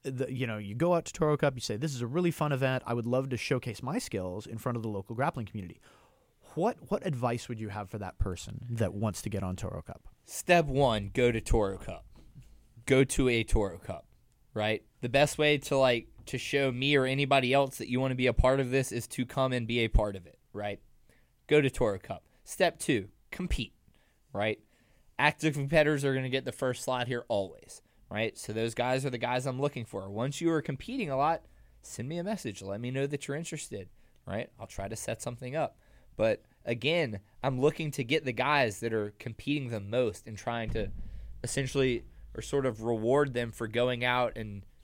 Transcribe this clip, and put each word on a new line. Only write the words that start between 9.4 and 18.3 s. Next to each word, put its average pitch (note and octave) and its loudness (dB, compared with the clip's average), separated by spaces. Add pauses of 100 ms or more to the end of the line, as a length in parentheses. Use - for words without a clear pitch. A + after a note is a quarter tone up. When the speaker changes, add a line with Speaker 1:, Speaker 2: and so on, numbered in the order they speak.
Speaker 1:
on F#2 -4
Toro F#2 -6
Cup? - -16 (180)
Speaker 2:
Step E3+ 4
one, B2 2
go B2 6
to A2+ 0
Toro G2 2
Cup. - -12 (840)
Go C3+ 8
to C3 2
a A2+ 4
Toro G2 2
Cup, - -10 (460)
right? G#2+ 0 (180)
The - -4
best C#3 4
way D3+ 6
to, - 0
like, B2 4 (180)
to B2+ -6
show C#3 2
me C3+ 2
or C3 6
anybody C3+ 4
else C3+ 4
that - -6
you B2 0
wanna C3 0
be B2+ 2
a A#2+ 6